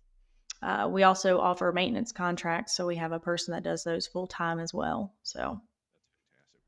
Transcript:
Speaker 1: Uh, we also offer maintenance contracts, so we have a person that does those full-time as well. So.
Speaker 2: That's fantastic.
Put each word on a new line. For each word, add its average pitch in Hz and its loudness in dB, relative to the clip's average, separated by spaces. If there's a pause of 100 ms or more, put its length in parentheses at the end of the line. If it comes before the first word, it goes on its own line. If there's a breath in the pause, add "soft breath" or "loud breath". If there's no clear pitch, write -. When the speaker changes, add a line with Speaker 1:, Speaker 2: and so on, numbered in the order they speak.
(640)
Speaker 1:
Uh, 104 0
we 190 2
also 190 6
offer 180 2
maintenance 185 0
contracts, 175 -2
so 180 -2
we 175 -2
have 165 -4
a 165 -2
person 170 -2
that 170 -4
does 165 -2
those 170 -2
full-time 170 -4
as 165 -6
well. - -2
So. - -10
Speaker 2:
That's 65 -2
fantastic. - -18